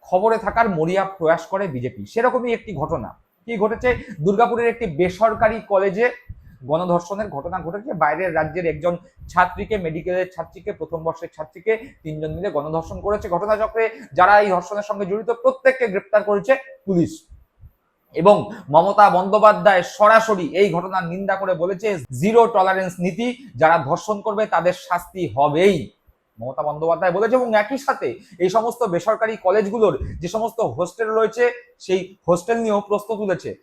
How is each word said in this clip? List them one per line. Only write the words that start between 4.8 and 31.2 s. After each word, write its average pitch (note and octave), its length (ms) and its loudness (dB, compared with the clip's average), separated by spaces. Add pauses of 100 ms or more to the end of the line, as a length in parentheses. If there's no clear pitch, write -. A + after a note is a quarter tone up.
বেসরকারি A3 600 0 (120)
কলেজে G3 360 2 (640)
গণধর্ষণের F3 680 -2
ঘটনা F3 300 -8
ঘটেছে। G#3 240 -10 (120)
বাইরের D#3 360 0
রাজ্যের D#3 340 -4
একজন D#3 220 -2 (380)
ছাত্রীকে, F3+ 520 0
মেডিকেলের E3+ 500 -4
ছাত্রীকে, E3+ 440 -12
প্রথম D#3+ 280 -10
বর্ষের D#3+ 300 -8
ছাত্রীকে F3 360 -6 (300)
তিনজন D#3 340 -8
মিলে F3+ 200 -6
গণধর্ষণ D#3+ 440 -6
করেছে। G3+ 340 -2
ঘটনাচক্রে G#3+ 500 0 (340)
যারা G#3 240 8
এই G#3 120 2
ধর্ষণের G3+ 340 -4
সঙ্গে G3+ 220 -4
জড়িত A3 200 -4 (120)
প্রত্যেককে C4 500 2
গ্রেপ্তার G3+ 360 0
করেছে G3+ 240 0 (340)
পুলিশ। F3 260 2 (1000)
এবং F#3+ 220 6 (360)
মমতা G3 340 6 (100)
বন্দ্যোপাধ্যায় G3 640 4 (140)
সরাসরি G#3+ 500 4 (140)
এই G3+ 160 6
ঘটনার F#3 360 -4
নিন্দা G3 240 -4
করে F#3+ 260 -2
বলেছে, F#3+ 260 -4 (320)
জিরো A3 220 6 (120)
টলারেন্স F#3+ 400 2 (100)
নীতি, F#3 240 -2 (320)
যারা D#3+ 160 6 (120)
ধর্ষণ F3 280 -2 (100)
করবে G#3+ 180 0 (100)
তাদের E3+ 200 2 (120)
শাস্তি F3+ 360 -6 (140)
হবেই, D3+ 400 4 (640)
মমতা B2+ 300 -8
বন্দ্যোপাধ্যায় E3 480 -2
বলেছে। G#3+ 200 0
এবং B3+ 120 0 (140)
একই C4 240 -4
সাথে B3+ 220 -4 (340)
এই F#3 140 2
সমস্ত A3+ 240 -2 (120)
বেসরকারি G#3+ 420 -2 (120)
কলেজগুলোর G3+ 480 2 (280)
যে E3+ 120 -8
সমস্ত A3 240 -4 (180)
হোস্টেল F3 320 -4 (100)
রয়েছে A3 260 0 (400)